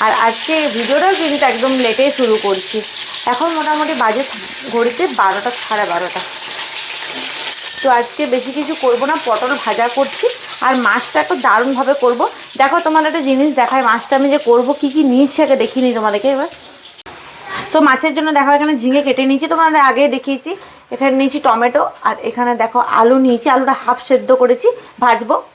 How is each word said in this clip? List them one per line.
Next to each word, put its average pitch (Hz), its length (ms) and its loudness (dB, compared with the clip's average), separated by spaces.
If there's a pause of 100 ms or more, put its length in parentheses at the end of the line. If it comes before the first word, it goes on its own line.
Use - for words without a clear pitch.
আর 220 60 2 (160)
আজকে 233 260 -2 (220)
ভিডিওটাও 285 440 2
কিন্তু 285 320 0
একদম 233 200 0 (140)
লেটেই 254 340 2
শুরু 226 160 4 (100)
করছি। 196 320 -2 (540)
এখন 294 260 0
মোটামুটি 302 360 0 (100)
বাজে 226 200 2 (500)
ঘড়িতে 240 300 0 (160)
বারোটা, 202 320 0 (140)
সাড়ে 208 260 0
বারোটা। 175 300 -2 (1600)
তো 269 60 2 (120)
আজকে 240 220 -4 (120)
বেশি 254 240 -4
কিছু 294 160 -4 (100)
করবো 240 280 2
না, 320 40 0 (120)
পটল 240 240 0 (120)
ভাজা 233 240 0 (100)
করছি, - 280 -2 (400)
আর 262 80 2 (120)
মাছটা 233 380 0
একটু 359 120 -2 (100)
দারুণভাবে 254 480 0 (100)
করবো। 240 200 2 (380)
দেখো, 277 240 2
তোমার 311 240 2
একটা 330 200 -2
জিনিস 269 200 2 (120)
দেখায়, 254 280 0
মাছটা 233 300 0
আমি 277 140 2
যে 294 60 2 (100)
করবো, 240 300 4
কী 285 160 0
কী 311 60 2 (120)
নিয়েছি 269 320 2
আগে 277 180 4
দেখিয়ে 254 220 -2
নিই 247 140 2
তোমাদেরকে 214 360 0
এবার। 294 140 -4 (1200)
তো 320 40 4 (100)
মাছের 269 300 0
জন্য 311 200 -2
দেখো, 277 200 2
এখানে 302 240 2
ঝিঙে 254 260 2
কেটে 254 220 0
নিয়েছি, 277 240 0
তোমাদের 311 360 2
আগে 240 140 2 (140)
দেখিয়েছি। 277 360 -6 (420)
এখানে 269 240 0
নিয়েছি 269 280 0
টমেটো, 240 340 2 (260)
আর 214 80 -2 (140)
এখানে 240 220 -2 (120)
দেখো 226 160 -2 (200)
আলু 240 260 4
নিয়েছি, 240 300 2
আলুটা 269 280 2
হাফ 247 160 -2 (100)
সেদ্ধ 254 200 2 (120)
করেছি, 247 260 2 (360)
ভাজবো। 233 320 0 (200)